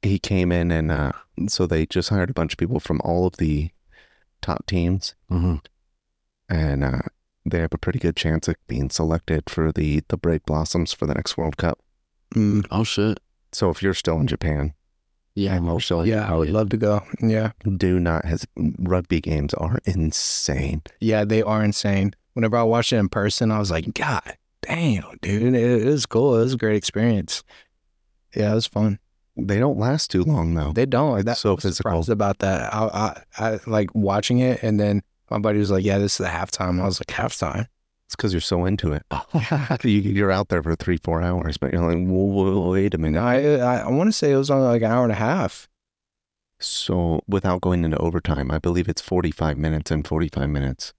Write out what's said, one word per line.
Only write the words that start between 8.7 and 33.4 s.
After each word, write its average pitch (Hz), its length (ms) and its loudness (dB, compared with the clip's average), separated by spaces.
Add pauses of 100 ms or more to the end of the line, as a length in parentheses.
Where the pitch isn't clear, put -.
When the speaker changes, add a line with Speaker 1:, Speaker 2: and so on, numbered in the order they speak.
Speaker 1:
selected 80 600 -2
for 80 220 0
the, 76 360 0
the - 100 -2
Brave 85 280 0
Blossoms 78 480 -2
for - 120 -4
the 71 80 -2
next - 240 -4
World 80 200 -4
Cup. 82 220 -2 (560)
Speaker 3:
Mm. 104 360 2
Speaker 2:
Oh, 110 120 0
shit. 107 360 0 (320)
Speaker 1:
So - 180 0
if 80 140 -4
you're 95 100 2
still 80 260 -2
in 73 80 2
Japan, 76 460 -2 (600)
Speaker 2:
Yeah, 98 220 0
I'm 85 220 0
Speaker 1:
still 85 220 0
in 87 80 2
Speaker 3:
Yeah, 107 220 0
I 82 40 0
would 80 120 2
Speaker 1:
Japan, 82 80 0
Speaker 3:
love 107 140 0
to 113 80 0
go. 104 240 0 (200)
Yeah. 110 300 2 (260)
Speaker 1:
do 90 220 2
not 85 260 0
hes-, 82 200 -2 (340)
rugby 90 400 0
games 76 360 -2
are - 300 -2
insane. 78 960 -2 (180)
Speaker 3:
Yeah, 107 240 2
they 110 160 2
are 107 220 0
insane. 101 500 2 (200)
Whenever 113 240 0
I 117 60 4
watched 117 300 2
it 120 40 4
in 98 120 2
person, 107 420 0
I 107 80 0
was 101 120 -2
like, 82 220 -2
"God - 440 -4 (240)
damn, 147 420 0 (180)
dude, 107 320 2
it, 120 300 4
it - 20 0
was 139 220 2
cool. 123 300 2
It 113 60 4
was 127 100 0
a 123 40 -4
great 107 200 2
experience." 107 680 0 (920)
Yeah, 104 160 2
it 107 40 2
was 113 120 0
fun. 107 300 0 (400)
Speaker 1:
They 101 220 0
don't 135 180 2
last 127 320 0
too 92 140 2
long, 85 320 2
though. 76 180 0
Speaker 3:
They 117 140 2
don't. 127 380 2
That, 117 120 -2
Speaker 1:
So 104 140 0
Speaker 3:
I - 40 4
was - 80 -8
Speaker 1:
physical. 98 280 -2
Speaker 3:
surprised 82 180 0
about 104 300 0
that. 95 340 -2
I, 107 500 -4 (140)
I, 107 160 -4